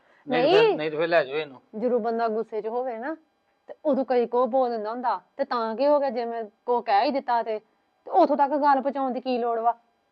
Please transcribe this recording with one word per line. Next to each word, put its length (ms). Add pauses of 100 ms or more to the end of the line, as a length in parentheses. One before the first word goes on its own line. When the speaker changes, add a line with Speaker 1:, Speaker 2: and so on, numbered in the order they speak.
(280)
Speaker 1:
ਨਹੀਂ 140
ਤੇ 100
ਫਿਰ 100
Speaker 2:
ਨਹੀਂ। 140
Speaker 1:
ਨਹੀਂ 140
ਤੇ 60
ਫਿਰ 120
ਲੈ 160
ਜਾਓ 120
ਇਹਨੂੰ। 240 (200)
Speaker 2:
ਜਦੋਂ 200
ਬੰਦਾ 280
ਗੁੱਸੇ 340
'ਚ 40
ਹੋਵੇ 320
ਨਾ, 180 (500)
ਤੇ 80 (100)
ਉਦੋਂ 200
ਕਈ 220
ਕੋ 200
ਬੋਲ 240
ਦਿੰਦਾ 200
ਹੁੰਦਾ, 300 (160)
ਤੇ 80
ਤਾਂ 320
ਕੀ 100
ਹੋ 140
ਗਿਆ 100
ਜੇ 140
ਮੈਂ 180 (240)
ਕੋ 140
ਕਹਿ 240
ਹੀ 60
ਦਿੱਤਾ 320
ਤੇ, 160
ਤੇ 520
ਉੱਥੋਂ 260
ਤੱਕ 160
ਗੱਲ 280
ਪਹੁੰਚਾਉਣ 320
ਦੀ 80
ਕੀ 180
ਲੋੜ 200
ਵਾ? 200 (340)